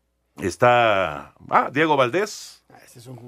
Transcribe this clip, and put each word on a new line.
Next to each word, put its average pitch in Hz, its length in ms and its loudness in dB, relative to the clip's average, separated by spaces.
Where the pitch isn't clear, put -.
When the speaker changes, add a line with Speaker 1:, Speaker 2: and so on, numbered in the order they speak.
Speaker 1:
Está, 98 920 0
ah, 240 240 0
Diego 151 240 2
Valdés. 135 760 -4
Speaker 2:
Ah, - 140 -20
ese - 140 -20
es 120 80 -20
un, 127 100 -18